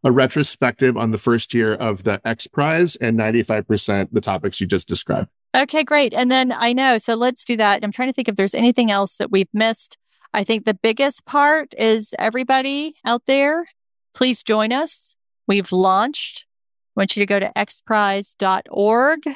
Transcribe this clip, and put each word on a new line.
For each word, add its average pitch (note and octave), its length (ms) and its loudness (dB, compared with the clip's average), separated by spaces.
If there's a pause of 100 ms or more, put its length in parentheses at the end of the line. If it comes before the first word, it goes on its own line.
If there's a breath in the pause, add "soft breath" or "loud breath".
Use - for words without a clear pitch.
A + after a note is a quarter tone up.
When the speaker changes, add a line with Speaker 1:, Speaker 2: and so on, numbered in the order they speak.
Speaker 1:
a C3+ 80 4
retrospective C3 840 2
on A2+ 140 0
the A2 60 0
first A#2 360 0
year A2+ 200 2
of G#2 300 -4
the G2+ 220 0
X A#2 220 -6
Prize D#3+ 480 0
and A2+ 200 0
ninety-five A2 520 0
percent G2+ 460 -2
the G#2 80 0
topics F#2+ 380 -4
you F#2+ 80 -4
just F#2 200 -2
described. - 420 -4 (260)
Speaker 2:
Okay, C#4+ 280 0
great. C#4+ 300 2
And B3 180 2
then B3+ 200 2
I A#3+ 220 0
know, B3+ 240 2
so A#3 180 -2
let's B3 300 -2
do A#3+ 120 -2
that. G#3 260 2
I'm G#3 80 -2
trying B3+ 180 -4
to C4 40 -2
think B3+ 140 -4
if G#3 80 -2
there's G3 200 0
anything A#3 360 4
else G3 260 -2
that - 120 -4
we've F#3+ 240 0
missed. A3 440 -2 (360 soft breath)
I G3+ 100 0
think A3 220 -2
the G#3+ 80 2
biggest A3+ 540 -2
part D4 500 2
is A3 400 0
everybody C4 800 -2 (100)
out A#3 220 -4
there, C#4+ 400 0 (480)
please B3+ 260 0
join A3 320 0
us. - 420 -6 (320)
We've G3 240 0
launched. F#3+ 760 0 (480)
I G3+ 60 0
want F#3+ 140 -2
you G#3 60 0
to G3+ 40 0
go G3+ 140 0
to G3 180 -4
X - 240 -4
prize G3+ 560 -2
dot F#3+ 320 0
org. B3 540 2 (120)